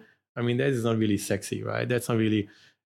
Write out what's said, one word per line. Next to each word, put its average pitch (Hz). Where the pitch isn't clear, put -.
I 120
mean, 120
that 135
is 117
not 113
really 107
sexy, 101
right? 113
That's 123
not 120
really, 107